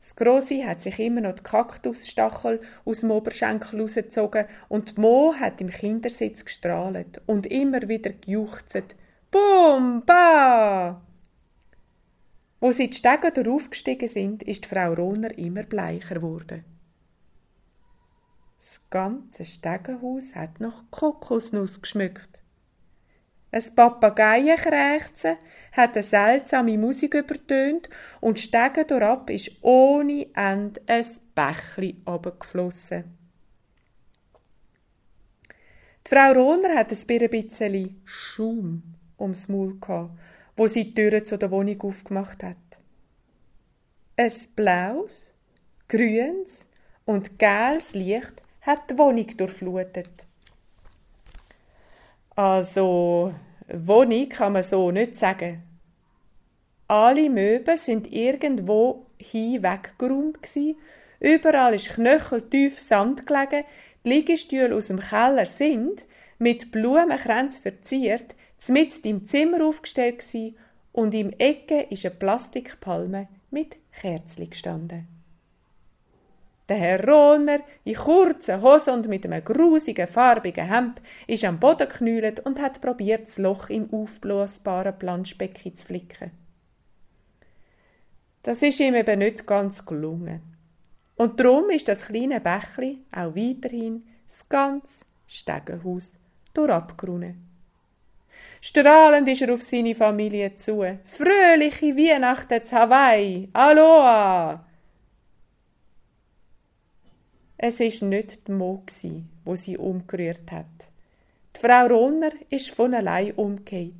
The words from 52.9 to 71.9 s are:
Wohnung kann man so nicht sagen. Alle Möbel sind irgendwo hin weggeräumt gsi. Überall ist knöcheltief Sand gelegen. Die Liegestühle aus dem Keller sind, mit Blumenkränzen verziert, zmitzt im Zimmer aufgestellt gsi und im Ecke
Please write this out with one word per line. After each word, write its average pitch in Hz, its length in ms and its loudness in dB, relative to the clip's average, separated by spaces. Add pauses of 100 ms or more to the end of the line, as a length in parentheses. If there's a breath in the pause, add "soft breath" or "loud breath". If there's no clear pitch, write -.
Wohnung 226 600 2
kann 202 240 -2
man 190 100 0
so 185 280 0
nicht 226 260 -4
sagen. 175 460 -4 (1300)
Alle 254 420 4
Möbel 240 480 0
sind 220 340 -6
irgendwo 240 920 -2 (100)
hin 226 460 -6
weggeräumt 254 800 -4
gsi. 302 340 -6 (440 soft breath)
Überall 285 540 4
ist - 200 -8
knöcheltief 269 840 0
Sand 226 480 -2
gelegen. 285 380 -2 (400 soft breath)
Die 226 60 -2
Liegestühle 269 640 0
aus 214 140 -4
dem 190 120 -6
Keller 226 460 2
sind, 285 580 -2 (340 soft breath)
mit 233 320 -2
Blumenkränzen 262 920 0
verziert, 226 720 -6 (260 soft breath)
zmitzt 294 460 0
im 202 200 -6
Zimmer 320 380 0
aufgestellt 247 540 -4
gsi 226 360 -12 (380 soft breath)
und 220 220 -2
im 208 240 -4
Ecke 294 420 0 (100)